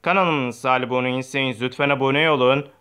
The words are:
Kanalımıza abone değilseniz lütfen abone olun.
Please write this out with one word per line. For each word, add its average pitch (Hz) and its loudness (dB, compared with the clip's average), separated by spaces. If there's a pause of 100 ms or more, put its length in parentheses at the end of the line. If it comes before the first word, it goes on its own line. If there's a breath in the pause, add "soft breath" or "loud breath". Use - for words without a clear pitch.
Kanalımıza 147 0
abone 127 0
değilseniz 127 -4
lütfen 131 -2
abone 139 2
olun. 135 2 (160 loud breath)